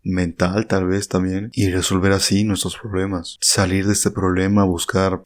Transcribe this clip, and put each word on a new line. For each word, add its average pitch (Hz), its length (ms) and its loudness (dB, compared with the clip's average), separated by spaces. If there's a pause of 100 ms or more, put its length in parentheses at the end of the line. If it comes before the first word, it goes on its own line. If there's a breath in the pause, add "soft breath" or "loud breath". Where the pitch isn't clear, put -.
mental 92 640 -2
tal 95 220 0
vez 98 200 -2
también, 95 460 -2
y 101 160 0
resolver 92 440 2
así 98 300 2
nuestros 98 320 -2
problemas. 95 640 -6
Salir 95 440 2
de 101 80 2
este 98 160 0
problema, 95 540 2
buscar 92 640 0